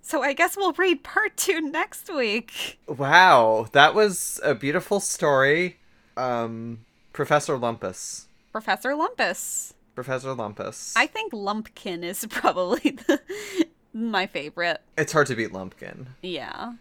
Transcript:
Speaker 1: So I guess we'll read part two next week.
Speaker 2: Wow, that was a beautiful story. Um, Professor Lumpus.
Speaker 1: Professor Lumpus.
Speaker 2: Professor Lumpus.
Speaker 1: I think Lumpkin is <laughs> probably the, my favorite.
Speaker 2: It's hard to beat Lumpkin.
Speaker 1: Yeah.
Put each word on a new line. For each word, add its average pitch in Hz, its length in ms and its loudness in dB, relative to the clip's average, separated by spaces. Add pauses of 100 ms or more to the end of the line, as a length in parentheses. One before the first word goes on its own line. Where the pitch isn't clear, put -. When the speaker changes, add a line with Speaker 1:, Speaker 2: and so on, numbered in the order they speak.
Speaker 1:
So 294 220 -4
I 277 100 0
guess 330 240 0
we'll 381 160 0
read 349 320 0
part - 320 -2
two 339 240 0
next 320 480 -6
week. 240 720 -4 (100)
Speaker 2:
Wow, 135 840 8
that 143 220 8
was 208 480 0
a 147 120 2
beautiful 175 460 -2
story. 151 760 2 (380)
Um, 117 720 -4 (260)
Professor 147 460 0
Lumpus. 113 680 -6 (240)
Speaker 1:
Professor 220 420 -2
Lumpus. 294 800 -4 (200)
Speaker 2:
Professor 131 400 -6
Lumpus. 107 600 -10
Speaker 1:
I 254 100 2
think 440 260 -10
Lumpkin 202 720 -8
is 180 220 -8
<laughs> 214 40 -14
probably - 760 -2
the, - 140 2 (720)
my 220 340 -4
favorite. 170 540 -6 (180)
Speaker 2:
It's 151 140 -2
hard 151 160 4
to 131 60 -2
beat 110 180 -4
Lumpkin. 95 560 -14 (140)
Speaker 1:
Yeah. 180 580 -10